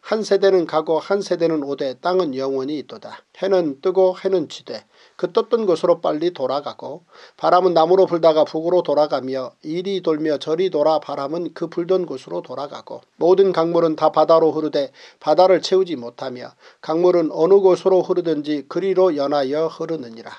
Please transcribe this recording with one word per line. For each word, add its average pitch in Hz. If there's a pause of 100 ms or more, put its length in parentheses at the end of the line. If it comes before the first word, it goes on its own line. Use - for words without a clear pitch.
한 214
세대는 190
가고 160
한 202
세대는 165
오되 139
땅은 180
영원히 135
있도다. 110 (120)
해는 180
뜨고 185
해는 185
지되 - (320)
그 -
떴던 220
곳으로 170
빨리 160
돌아가고 135 (320)
바람은 180
남으로 175
불다가 160
북으로 170
돌아가며 135 (100)
이리 180
돌며 156
저리 170
돌아 156
바람은 147
그 170
불던 175
곳으로 131
돌아가고 127 (140)
모든 185
강물은 165
다 156
바다로 160
흐르되 147 (280)
바다를 165
채우지 185
못하며 123 (260)
강물은 170
어느 165
곳으로 185
흐르든지 151
그리로 185
연하여 143
흐르느니라. 123